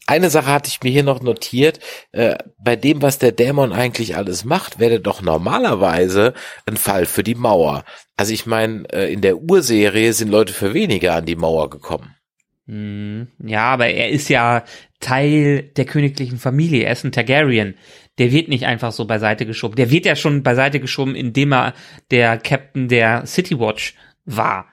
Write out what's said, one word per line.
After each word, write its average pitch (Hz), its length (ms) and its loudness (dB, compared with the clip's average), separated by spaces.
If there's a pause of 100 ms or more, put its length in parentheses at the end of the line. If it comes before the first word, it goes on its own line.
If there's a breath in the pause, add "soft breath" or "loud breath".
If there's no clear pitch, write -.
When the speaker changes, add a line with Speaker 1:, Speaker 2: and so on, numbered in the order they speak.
Speaker 1:
eine 170 220 2
Sache 139 240 0
hatte 143 160 0
ich - 140 -10
mir 127 80 0
hier 143 120 2
noch 135 200 0
notiert, 127 580 0 (320 loud breath)
äh, 110 240 0 (260)
bei 120 140 2
dem, 143 240 0
was 139 180 2
der 120 140 4
Dämon 131 400 2
eigentlich 113 440 -4
alles 92 280 -6
macht, 156 340 -4
wäre 113 220 2
doch 98 220 -4
normalerweise 95 1120 0 (320 loud breath)
ein 107 100 -6
Fall 95 300 0
für - 160 -2
die 113 120 -2
Mauer. 90 500 2 (340 loud breath)
Also 101 160 -2
ich 110 100 -8
mein, 110 420 -2
äh, 95 200 -4
in 95 160 -4
der 95 160 4
Urserie 117 760 2
sind 110 160 -2
Leute 101 240 2
für 101 220 -4
weniger 92 400 0
an 82 100 -2
die 85 120 -4
Mauer 80 340 0
gekommen. - 440 -12 (520)
Speaker 2:
Hm, 104 640 -10 (140)
ja, 110 200 -4
aber 123 260 2
er 107 220 -2
ist - 180 -2
ja 120 340 2 (380 loud breath)
Teil 143 640 2
der - 240 -4
königlichen 139 520 -2
Familie, 139 460 0
er 110 80 0
ist - 120 -6
ein 127 80 -4
Targaryen. 120 680 2 (400 soft breath)
Der 123 120 4
wird 156 180 2
nicht 131 180 -2
einfach 117 260 -2
so 113 140 -6
beiseite 107 400 0
geschoben. 110 300 -8
Der 120 140 2
wird 170 140 4
ja 160 120 2
schon 143 260 0
beiseite 135 380 2
geschoben, 131 340 -4
indem 131 400 0
er 127 180 0 (380 loud breath)
der 117 260 4
Captain 131 520 -4
der 117 360 2
City 180 340 -4
Watch - 360 -4 (320 soft breath)
war. 107 460 -4